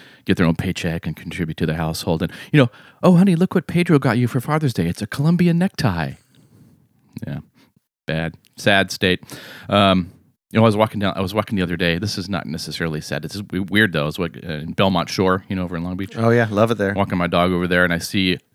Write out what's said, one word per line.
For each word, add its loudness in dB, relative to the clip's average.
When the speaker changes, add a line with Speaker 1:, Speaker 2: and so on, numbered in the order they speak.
Speaker 1:
get 2
their 4
own 4
paycheck -4
and -6
contribute -8
to 0
the -2
household. -2
And, -4
you 4
know, 4
"Oh, 6
honey, 6
look 0
what 0
Pedro 2
got 2
you 2
for -2
Father's -2
Day. 0
It's -4
a -6
Colombian 2
necktie." -2
Yeah. -8
Bad. -4
Sad 2
state. 0
Um, 4
you 0
know, 6
I 6
was 4
walking 0
down, 0
I -4
was -4
walking -2
the 2
other -2
day. 0
This -4
is -8
not -6
necessarily -6
sad. -8
It's -12
w-, -6
weird, 4
though. -2
I -2
was, -6
like, -6
uh, -14
in -8
Belmont 0
Shore, 0
you -6
know, -4
over -8
in -6
Long -6
Beach. -10
Speaker 2:
Oh, 2
yeah. 4
Love 2
it -2
there. 0
Speaker 1:
Walking 0
my 0
dog 2
over 0
there, 4
and 2
I 0
see 0